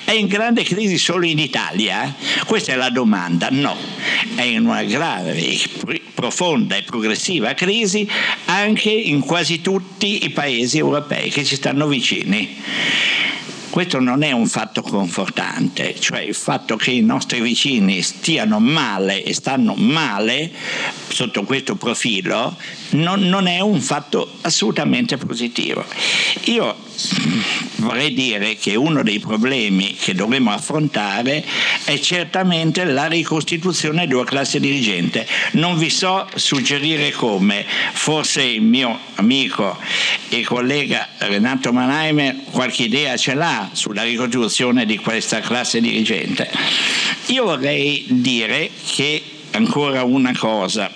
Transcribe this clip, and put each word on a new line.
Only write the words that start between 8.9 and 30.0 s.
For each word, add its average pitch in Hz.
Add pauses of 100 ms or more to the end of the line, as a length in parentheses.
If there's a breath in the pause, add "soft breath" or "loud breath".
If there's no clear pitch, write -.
in 190
quasi 160
tutti 190
i 156
paesi 143
europei 147
che 143
ci 135
stanno 139
vicini. 107 (1120 loud breath)
Questo 175
non 127
è 151
un 117
fatto 110
confortante, -
cioè 120
il 87
fatto 123
che 107
i 123
nostri 120
vicini 113
stiano 110
male 104
e -
stanno 123
male 123 (560 loud breath)
sotto 113
questo 131
profilo 104 (360 loud breath)
non, 175
non 185
è 175
un 196
fatto -
assolutamente 147
positivo. - (600 loud breath)
Io 208 (1000 loud breath)
vorrei 123
dire 110
che 101
uno 143
dei 107
problemi 104
che -